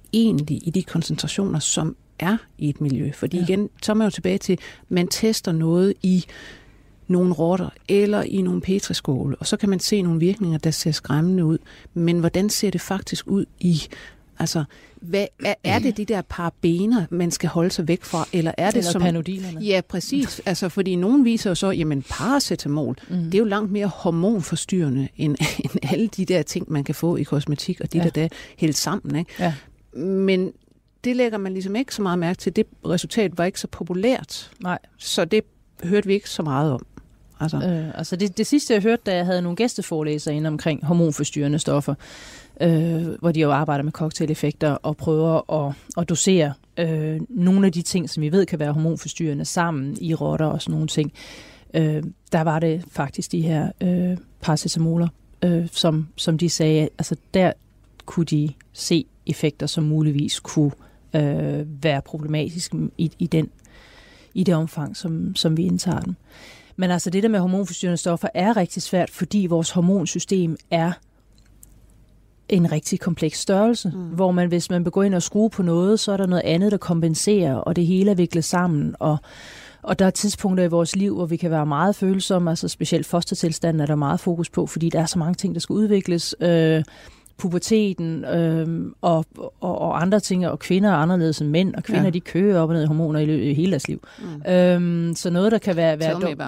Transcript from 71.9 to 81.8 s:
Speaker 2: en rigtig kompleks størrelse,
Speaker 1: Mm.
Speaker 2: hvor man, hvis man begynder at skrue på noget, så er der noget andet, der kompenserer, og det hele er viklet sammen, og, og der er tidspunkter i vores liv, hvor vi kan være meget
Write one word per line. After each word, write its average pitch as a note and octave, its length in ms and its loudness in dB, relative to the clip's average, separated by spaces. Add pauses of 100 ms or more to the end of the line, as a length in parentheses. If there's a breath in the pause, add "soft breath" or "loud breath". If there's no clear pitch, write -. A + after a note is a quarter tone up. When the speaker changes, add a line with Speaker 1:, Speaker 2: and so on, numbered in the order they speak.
Speaker 2:
en E3+ 240 4
rigtig D#3+ 280 -2
kompleks D#3+ 400 -2
størrelse, G3+ 540 2
Speaker 1:
Mm. F#3 80 -8
Speaker 2:
hvor F3 280 0
man, F3+ 180 2
hvis E3+ 220 0
man F3 140 2
begynder G3 320 2
at E3+ 60 0
skrue G#3+ 280 2
på - 120 -2
noget, F3+ 380 4
så G#3 120 -2
er G3 40 0
der F#3+ 100 0
noget F3+ 180 2
andet, F#3 280 2
der G3+ 60 2
kompenserer, E3+ 760 2
og C#3 220 -2
det F3 100 2
hele F#3 240 4
er G3+ 40 4
viklet E3+ 300 2
sammen, E3 540 0
og, D3+ 180 2 (640 loud breath)
og F#3+ 160 -2
der F#3+ 80 4
er F#3+ 40 4
tidspunkter F#3 540 0
i F3 40 4
vores E3+ 280 2
liv, G3 180 0
hvor F3 120 -2
vi E3 100 -2
kan E3 140 -2
være D3+ 160 2
meget D#3 300 2